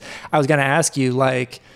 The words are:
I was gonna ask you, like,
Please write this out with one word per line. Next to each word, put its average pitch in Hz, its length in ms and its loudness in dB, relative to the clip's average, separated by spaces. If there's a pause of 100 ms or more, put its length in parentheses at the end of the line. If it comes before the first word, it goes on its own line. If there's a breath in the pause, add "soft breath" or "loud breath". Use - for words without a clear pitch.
(340 loud breath)
I 160 40 2
was 143 100 2
gonna 143 160 2
ask 147 340 0
you, 127 160 2
like, 127 480 -2 (140 soft breath)